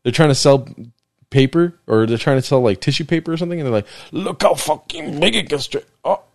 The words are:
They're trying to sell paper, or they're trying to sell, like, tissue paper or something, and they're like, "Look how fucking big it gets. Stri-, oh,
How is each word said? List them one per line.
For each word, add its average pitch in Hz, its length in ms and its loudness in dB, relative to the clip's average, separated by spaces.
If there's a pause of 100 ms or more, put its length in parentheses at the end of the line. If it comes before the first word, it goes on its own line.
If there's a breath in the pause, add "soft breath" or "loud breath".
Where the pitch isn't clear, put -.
They're 123 80 0
trying 156 180 4
to 139 60 4
sell 139 320 4 (600)
paper, 165 580 2
or 110 180 2
they're 113 120 -2
trying 135 200 0
to 127 40 2
sell, 131 200 0
like, 104 200 0
tissue 147 240 -2
paper 165 260 -4
or 160 60 -4
something, 170 220 -6
and 147 60 -6
they're 120 80 -2
like, 104 140 -2 (240 loud breath)
"Look - 300 -6
how 196 140 4
fucking - 640 -6
big 220 160 2
it 202 140 -4
gets. 139 180 -4
Stri-, - 180 -8 (180)
oh, 170 180 -2 (140)